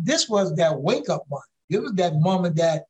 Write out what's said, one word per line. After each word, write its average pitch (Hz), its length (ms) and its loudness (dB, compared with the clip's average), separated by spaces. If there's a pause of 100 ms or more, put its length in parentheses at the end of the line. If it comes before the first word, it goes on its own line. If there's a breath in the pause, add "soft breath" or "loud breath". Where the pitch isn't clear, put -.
this 311 240 0
was 196 280 0
that 156 260 2
wake-up 175 480 -2
moment. 139 200 -10 (200)
It 196 100 0
was 247 140 -6
that 175 220 0
moment 180 420 2
that 165 320 0